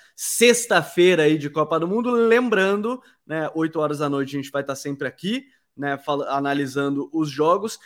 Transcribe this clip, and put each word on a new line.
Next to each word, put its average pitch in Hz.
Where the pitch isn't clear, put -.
sexta-feira 180
aí 156
de 143
Copa 156
do 165
Mundo. 233
Lembrando, 226
né, 156
oito 160
horas 151
da 147
noite 139
a 143
gente 139
vai 139
tá 135
sempre 143
aqui, 220
né, 139
fal-, 143
analisando 139
os 160
jogos, 170